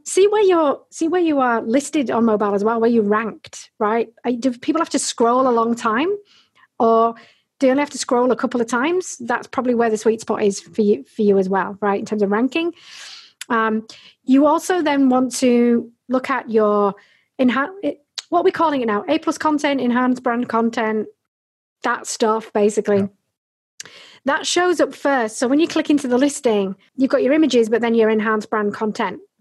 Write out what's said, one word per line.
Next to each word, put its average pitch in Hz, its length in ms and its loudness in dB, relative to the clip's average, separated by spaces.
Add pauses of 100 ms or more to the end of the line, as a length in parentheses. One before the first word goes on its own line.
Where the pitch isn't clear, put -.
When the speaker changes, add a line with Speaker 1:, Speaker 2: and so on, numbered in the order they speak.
Speaker 1:
See 381 240 2
where 427 140 2
you're, 330 380 2 (100)
see - 180 -4
where 359 140 0
you 302 180 0
are 233 220 0
listed 254 480 -2
on 233 160 2
mobile 208 280 0
as 196 80 -2
well, 226 180 0
where 226 100 2
you're 233 120 2
ranked, 208 760 -4
right? 226 340 -2 (120)
Uh, 247 140 -2
do 247 140 -2
people 294 280 -2
have 320 100 -4
to 285 80 -2
scroll 254 500 0
a 247 40 2
long 233 220 0
time, 240 400 -2 (640)
or 226 360 2 (460)
do 277 60 2
they 254 40 4
only 269 100 2
have 277 100 -4
to 254 80 -12
scroll 247 320 0
a 220 60 0
couple 240 240 -2
of 226 60 -4
times? 302 540 -2
That's 240 260 -6
probably 247 280 -2
where 233 160 0
the 220 60 0
sweet 226 240 0
spot - 220 -6
is 202 180 0
for - 220 -4
you, 214 220 0
for - 180 -6
you 202 160 4
as 185 100 0
well, 190 320 -4
right? 202 180 0
In 226 60 -8
terms 214 180 -4
of 196 80 0
ranking. 262 440 -2 (720)
Um, 220 380 -2 (380)
you 269 220 4
also 330 360 0
then 277 260 2
want 254 280 0
to 240 540 2 (180)
look 254 200 -4
at 254 220 -6
your 208 440 2 (440)
enha-, 269 340 0 (100)
it, - 220 -6 (240)
what 339 160 2
we're 370 60 2
calling 294 320 0
it 226 40 -2
now, 208 220 0
A 302 100 0
plus - 200 -6
content, 294 420 0
enhanced 247 420 0
brand 240 260 -2
content, 226 600 -2 (760)
that 240 240 -4
stuff, 220 460 -2
basically. 208 460 2
Speaker 2:
Yeah. 196 80 0 (1200)
Speaker 1:
That 285 200 -2
shows 349 340 2
up 277 140 0
first. 254 420 -2
So 254 120 -2
when 285 120 2
you 330 80 2
click 320 220 -2
into 285 180 2
the 247 80 2
listing, 214 600 0 (200)
you've 262 140 0
got 277 120 2
your 262 120 2
images, 247 340 4
but 220 140 0
then 233 120 0
your 220 140 4
enhanced 220 400 0
brand 208 240 -2
content 208 480 -4 (200)